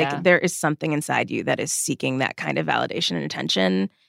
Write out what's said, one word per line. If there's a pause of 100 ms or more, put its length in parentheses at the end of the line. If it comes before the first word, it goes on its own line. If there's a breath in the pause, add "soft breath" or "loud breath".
like,
there
is
something
inside
you
that
is
seeking
that
kind
of
validation
and
attention (200)